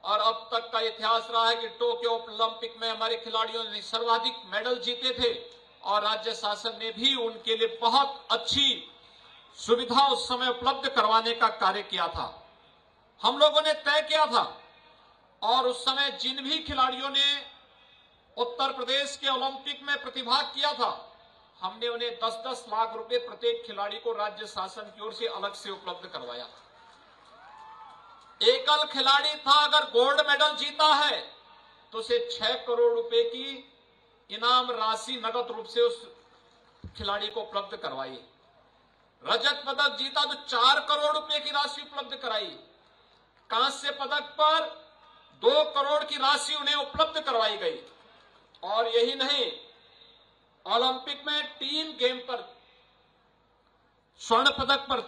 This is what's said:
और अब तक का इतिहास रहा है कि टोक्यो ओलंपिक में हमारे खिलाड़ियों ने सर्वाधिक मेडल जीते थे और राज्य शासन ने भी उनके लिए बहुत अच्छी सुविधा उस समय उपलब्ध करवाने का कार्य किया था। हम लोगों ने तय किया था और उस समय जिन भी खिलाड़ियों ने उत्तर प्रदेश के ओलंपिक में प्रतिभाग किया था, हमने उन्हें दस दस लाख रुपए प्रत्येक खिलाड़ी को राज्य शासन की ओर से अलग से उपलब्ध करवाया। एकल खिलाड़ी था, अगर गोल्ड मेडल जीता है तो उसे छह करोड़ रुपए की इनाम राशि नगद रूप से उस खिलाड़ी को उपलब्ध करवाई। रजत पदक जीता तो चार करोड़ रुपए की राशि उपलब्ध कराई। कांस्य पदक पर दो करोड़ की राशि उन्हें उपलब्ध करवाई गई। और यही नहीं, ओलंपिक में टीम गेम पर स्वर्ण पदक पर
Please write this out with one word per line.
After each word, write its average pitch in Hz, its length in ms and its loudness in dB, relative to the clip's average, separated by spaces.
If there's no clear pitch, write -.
और 208 160 2
अब 226 320 0
तक 226 200 -4
का 220 80 0
इतिहास 226 500 0
रहा 226 180 4
है 233 80 4
कि 226 120 -6
टोक्यो 240 320 0
ओलंपिक 226 720 -4
में 226 100 -4
हमारे 226 260 -2
खिलाड़ियों 226 480 -4
ने 208 180 -10
सर्वाधिक 233 640 -2
मेडल 220 340 -2
जीते 240 340 -4
थे 240 180 0
और 202 180 2
राज्य 214 320 -2
शासन 208 440 -4
ने 220 120 -6
भी 254 240 0
उनके 226 320 -2
लिए 226 260 -2
बहुत 269 480 2
अच्छी 269 380 2
सुविधा 240 500 4
उस - 200 0
समय 247 200 0
उपलब्ध 247 400 0
करवाने 226 460 4
का 226 220 4
कार्य 196 280 0
किया 180 240 -2
था। 131 180 -6
हम 254 180 2
लोगों 302 240 6
ने 311 120 2
तय 302 340 2
किया 311 180 4
था 240 160 2
और 247 240 4
उस 247 180 -2
समय 269 260 0
जिन 262 220 -6
भी 302 160 -2
खिलाड़ियों 262 520 0
ने 277 140 2
उत्तर 269 360 0
प्रदेश 262 440 -2
के 269 120 -4
ओलंपिक 269 540 -2
में 285 200 -2
प्रतिभाग 262 420 0
किया 285 180 0
था, 233 180 -2
हमने 220 300 -6
उन्हें 233 300 -4
दस 226 160 -2
दस 254 220 -8
लाख 226 280 0
रुपए 240 220 -2
प्रत्येक 233 480 -4
खिलाड़ी 208 320 -6
को 233 140 -4
राज्य 208 340 -4
शासन 196 500 -10
की 214 80 -12
ओर 226 80 -8
से 233 140 -4
अलग 202 280 -6
से - 160 -12
उपलब्ध 185 380 -10
करवाया। 123 380 -10
एकल 269 520 4
खिलाड़ी 277 440 4
था, 285 280 6
अगर 302 260 2
गोल्ड 262 380 4
मेडल 294 280 4
जीता 302 380 4
है 294 240 2
तो 226 60 -8
उसे 233 200 0
छह 226 220 0
करोड़ 233 260 6
रुपए 233 320 2
की 254 500 -8
इनाम 247 400 2
राशि 226 560 -2
नगद 240 300 -2
रूप 226 100 -8
से 233 140 0
उस 233 200 2
खिलाड़ी 202 440 -4
को 226 120 -8
उपलब्ध 202 360 -6
करवाई। 131 420 -8
रजत 277 440 0
पदक 269 320 2
जीता 269 260 0
तो 294 100 -2
चार 254 420 6
करोड़ 294 260 2
रुपए 302 260 -4
की 302 100 -8
राशि 285 320 -2
उपलब्ध 269 340 -10
कराई। 208 400 -6
कांस्य 262 400 0
पदक 285 360 -2
पर 311 260 6
दो 285 200 6
करोड़ 285 320 2
की 294 120 -6
राशि 285 380 2
उन्हें 294 200 0
उपलब्ध 302 460 0
करवाई 220 360 0
गई। 165 220 -4
और 220 240 0
यही 233 280 2
नहीं, 269 320 0
ओलंपिक 262 600 0
में 302 260 -2
टीम 302 460 -6
गेम 247 200 0
पर 247 240 -8
स्वर्ण 247 380 4
पदक 269 300 0
पर 254 200 -2